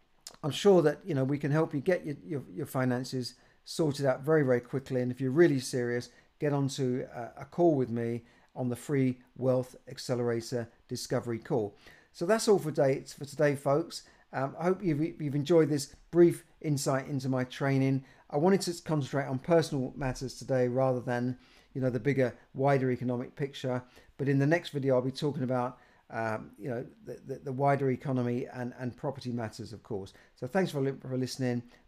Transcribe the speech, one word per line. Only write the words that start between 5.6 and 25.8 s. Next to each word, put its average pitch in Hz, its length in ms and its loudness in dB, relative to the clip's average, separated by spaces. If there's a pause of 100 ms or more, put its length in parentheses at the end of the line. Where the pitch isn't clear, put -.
get 147 120 0
onto 135 540 -2 (100)
a, - 260 -12
a 135 40 -14
call 170 300 4
with 123 160 0
me 117 320 -4 (320)
on 127 140 -4
the 120 60 -4
free 131 440 0 (180)
Wealth 127 380 0 (120)
Accelerator 120 800 -4 (200)
Discovery 120 500 -4
call. 113 400 -2 (340)
So - 140 -8
that's 220 220 2
all 208 100 6
for 151 140 -4
day, 143 320 2 (120)
for 147 100 -14
today, 147 300 2
folks. 147 460 -2 (300)
Um, 131 280 -4
I 160 60 -6
hope 185 180 0
you've, 160 380 -2
you've 143 120 -4
enjoyed 147 360 4
this 143 260 -4 (160)
brief 170 320 6 (180)
insight 139 460 0
into 135 220 -4
my 131 160 0
training. 135 580 2 (260)
I - 80 -4
wanted 185 240 4
to 175 220 -6
concentrate 143 420 -2
on 131 140 -4
personal 156 560 2
matters 127 400 -6
today 127 320 2
rather 127 320 2
than, 123 360 -2 (380)
you 139 80 -4
know, 131 80 2
the 120 100 -2
bigger, 127 360 0 (180)
wider 131 380 2
economic 123 440 -4
picture. 131 460 -4 (360)
But 139 120 0
in 139 80 4
the 139 80 4
next 170 240 2
video, 135 240 0
I'll 127 80 4
be 131 80 -2
talking 143 320 -4
about, 123 380 -2 (320)